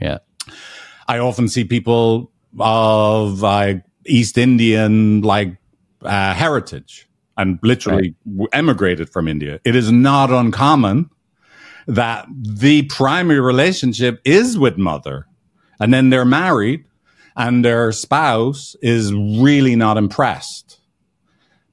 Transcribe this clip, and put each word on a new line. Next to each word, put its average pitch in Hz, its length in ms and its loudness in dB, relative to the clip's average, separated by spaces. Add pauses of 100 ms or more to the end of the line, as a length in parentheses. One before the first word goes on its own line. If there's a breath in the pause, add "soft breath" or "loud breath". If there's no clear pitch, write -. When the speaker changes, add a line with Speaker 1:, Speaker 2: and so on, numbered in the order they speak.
Speaker 1:
Yeah. 76 180 -6 (880 loud breath)
Speaker 2:
I 120 100 -4
often 120 300 -2
see 117 160 -4
people 117 680 0 (260)
of, 110 840 0
like, 101 420 0 (220)
East 120 320 0
Indian, 110 840 2
like, 101 340 0 (460)
uh, 98 320 -2
heritage 123 720 -6 (280)
and 95 260 -2
literally 110 400 0
Speaker 1:
Right. 85 120 -6 (220)
Speaker 2:
w-, 101 160 -4
emigrated 98 580 -2
from 85 180 -4
India. 73 360 -8
It 117 120 2
is 113 160 0
not 135 380 4
uncommon 127 800 0 (760 loud breath)
that 113 460 -4
the 131 500 0
primary 143 580 0
relationship 127 840 0
is 214 340 2
with 131 180 2
mother, 73 500 -6 (520)
and 113 160 2
then 131 160 4
they're 127 140 4
married 139 600 0 (520 soft breath)
and 120 280 0
their 117 280 2
spouse 139 880 -2
is 113 320 0
really 120 600 2
not 110 220 2
impressed. - 840 -4 (920)